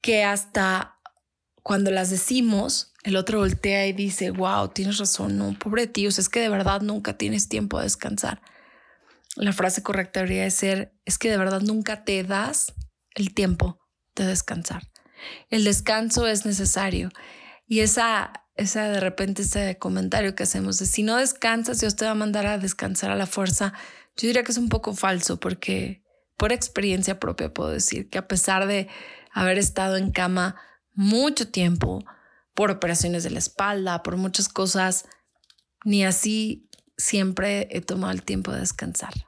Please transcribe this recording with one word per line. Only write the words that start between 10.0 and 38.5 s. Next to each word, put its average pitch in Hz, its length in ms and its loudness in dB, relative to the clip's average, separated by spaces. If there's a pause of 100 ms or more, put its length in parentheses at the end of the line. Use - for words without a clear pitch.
debería 185 220 0
de 190 80 2
ser, 190 420 0 (120)
"Es 190 120 -2
que 226 140 0
de 208 80 2
verdad 190 220 2
nunca 214 440 0
te 190 200 0
das 208 480 -2 (420)
el 196 180 -2
tiempo 180 460 0 (380)
de 196 100 0
descansar". 180 640 -4 (600)
El 220 140 2
descanso 226 600 2
es 214 180 2
necesario. 190 680 0 (560)
Y 220 140 2
esa, 220 520 2 (240)
esa 214 320 0
de 202 100 0
repente 190 440 -2
ese 202 360 0
comentario 190 560 0
que - 80 -4
hacemos 190 360 0
de, 190 80 -2
"Si - 160 2
no 220 140 2
descansas, 233 600 0
Dios 214 160 0
te 220 120 -2
va 220 40 0
a 220 60 0
mandar 208 300 0
a 208 120 0
descansar 190 520 -2
a 202 60 0
la 196 100 0
fuerza", 196 460 0 (440)
yo 226 100 -2
diría 240 160 2
que 240 100 -2
es 226 60 0
un 240 100 0
poco 214 260 0
falso, 180 440 0
porque 190 640 -4 (340)
por 214 160 2
experiencia 190 680 -2
propia 80 340 -4
puedo 78 160 -4
decir - 380 -2
que 190 100 -6
a 190 80 -8
pesar 190 400 2
de 196 220 -2 (440)
haber 185 260 2
estado 190 380 0
en 190 140 0
cama 185 460 0 (360)
mucho 226 560 4
tiempo, 175 560 2 (480)
por 202 200 2
operaciones 170 500 0
de 170 80 -4
la - 80 -4
espalda, 190 640 -2
por 175 140 -4
muchas 190 320 -2
cosas, 185 580 0 (800)
ni 202 200 4
así 214 640 0 (300)
siempre 196 720 0
he 185 100 -4
tomado 185 320 -4
el 185 100 -4
tiempo 190 300 -4